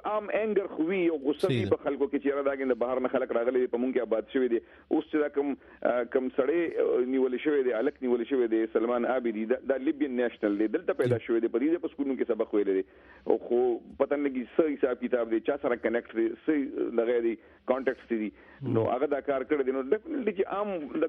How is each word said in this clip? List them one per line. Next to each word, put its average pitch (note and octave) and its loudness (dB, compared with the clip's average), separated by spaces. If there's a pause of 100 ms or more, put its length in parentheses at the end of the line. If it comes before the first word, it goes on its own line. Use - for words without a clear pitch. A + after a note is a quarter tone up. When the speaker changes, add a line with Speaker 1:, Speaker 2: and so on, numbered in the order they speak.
Speaker 1:
عام G#3+ -4
اینګر G3+ 0
خو - -4
وي، F#3 0
یو E3+ 2
غصه C#3+ -2
وي C3 2
Speaker 2:
صحیح A#2 2
ده. D#3+ 0
Speaker 1:
په - -2
خلکو C#3+ -2
کې C#3+ 0
چې C3+ -4
یاره C#3 0
دا C#3 0
ګنده C3+ 0
بهر B2 -2
نه B2+ 0
خلک B2 -2
راغلي A#2+ 0
دي، B2+ 2
په A#2+ -4
موږ B2+ -2
کې B2 0
آباد A2 0 (100)
شوي B2+ 2
دي. A2+ 0 (280)
اوس D#3 0
چې D#3 0
دا D3 2
کوم، C#3+ -2 (260)
آ، - 0
کوم B2 0 (100)
سړی، D#3 0
آ، B2+ 2
نیولی B2+ 0
شوی C#3+ 0
دی، B2 0
هلک B2+ 0
نیولی B2 0
شوی B2 2
دی، A2+ 2
سلمان A#2+ 0
عابدي، A#2+ -2
دا، A#2 2 (140)
دا C3+ 2
لیبین C#3 -2
نیشنل A2+ 0
دی، A2 2
دلته F3+ -2
پیدا B2 2
Speaker 2:
جی. - -10
Speaker 1:
شوی A#2 2
دی، A2+ 2
په A#2 0
دې C#3 2
ځای E3+ 2
په D#3+ -6
سکول C#3 -4
کې A#2 -2
سبق A2 -2
ویلی G2 2
دی. F#2+ 0 (440)
او A2 4
خو A#2+ 2 (200)
پته C#3+ 2
نه C#3+ 0
لګي B2+ -4 (140)
څه E3+ 6 (100)
حساب B2 0
کتاب A#2 0
دی، A2+ 4
چا C#3 0
سره B2 0
کنیکټ A#2 -2
دی، A2+ 2
څه D#3 -2 (440)
دغه A#2+ 2
دی، A#2 0 (320)
کانټیکټس B2+ -2
دي. G#2+ -2 (300)
Speaker 2:
مم. B2 -4
Speaker 1:
نو A2+ 4
هغه B2+ 0
دا C#3+ 0
کار C3+ -2
کړی C#3 0
دی. B2+ 0
نو C3+ -2
ډیفینیټلی A3 -2
چې G3 0
عام F#3 -4
د D#3 2